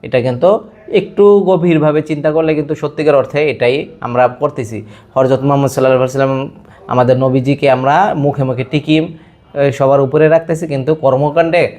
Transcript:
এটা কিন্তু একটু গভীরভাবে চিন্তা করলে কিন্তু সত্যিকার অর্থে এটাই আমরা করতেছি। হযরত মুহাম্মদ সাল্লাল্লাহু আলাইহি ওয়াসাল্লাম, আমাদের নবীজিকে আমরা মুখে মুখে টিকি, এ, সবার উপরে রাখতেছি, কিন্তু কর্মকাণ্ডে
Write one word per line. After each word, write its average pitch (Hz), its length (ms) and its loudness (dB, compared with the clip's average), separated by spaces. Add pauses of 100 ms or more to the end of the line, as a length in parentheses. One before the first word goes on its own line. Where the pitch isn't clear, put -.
এটা 123 200 -2
কিন্তু 127 280 0 (380)
একটু 202 520 2
গভীরভাবে 160 640 2
চিন্তা 151 300 -4
করলে 160 240 0
কিন্তু 151 200 -4
সত্যিকার 147 400 -2
অর্থে 139 240 0 (100)
এটাই 123 260 0 (260)
আমরা 123 260 0
করতেছি। 123 500 -4 (360)
হযরত 131 300 2
মুহাম্মদ 139 280 2
সাল্লাল্লাহু 131 320 2
আলাইহি 135 300 -2
ওয়াসাল্লাম, 135 320 -10 (220)
আমাদের 127 300 2
নবীজিকে 135 540 0
আমরা 139 440 0
মুখে 143 280 -2
মুখে 131 200 -4
টিকি, 156 340 -2 (560)
এ, 143 180 0
সবার 139 300 2
উপরে 151 280 2
রাখতেছি, 165 380 0
কিন্তু 143 280 -2
কর্মকাণ্ডে 151 680 0 (160)